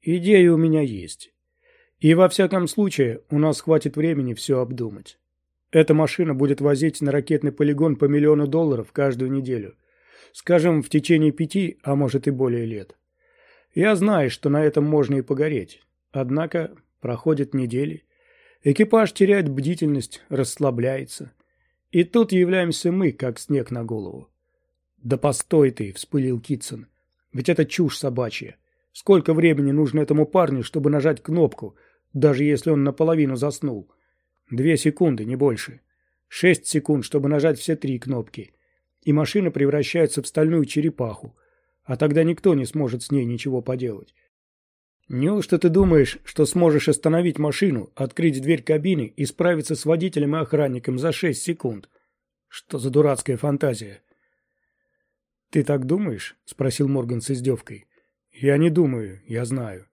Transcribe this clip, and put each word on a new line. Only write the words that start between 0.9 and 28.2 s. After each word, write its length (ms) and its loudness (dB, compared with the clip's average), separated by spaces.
И 140 6
во 140 6
всяком 400 0
случае, 640 0
у 100 0
нас 220 0
хватит 340 0
времени 380 -2
все 260 -2
обдумать. 580 -8
Эта 220 6
машина 400 0
будет 260 0
возить 420 0
на 100 0
ракетный 420 -2
полигон 420 0
по 100 2
миллиону 400 4
долларов 460 -2
каждую 400 -2
неделю. 440 -6
Скажем, 500 2
в 60 -14
течение 420 4
пяти, 520 -4
а 120 -2
может 320 0
и 40 0
более 340 -2
лет. 320 -12
Я 220 2
знаю, 340 2
что 200 -4
на 140 2
этом 220 2
можно 300 2
и 60 0
погореть. 600 -4
Однако 640 -4
проходят 540 -2
недели. 500 -4
Экипаж 500 4
теряет 360 2
бдительность, 800 -4
расслабляется. 1000 -4
И 120 2
тут 300 2
являемся 580 0
мы, 200 0
как 280 -8
снег 320 -4
на 120 -6
голову». 460 -10
«Да 200 -4
постой 540 2
ты», 220 -10
вспылил 460 -4
Китсон. 480 -8
«Ведь 140 -4
это 180 2
чушь 320 -2
собачья. 600 -8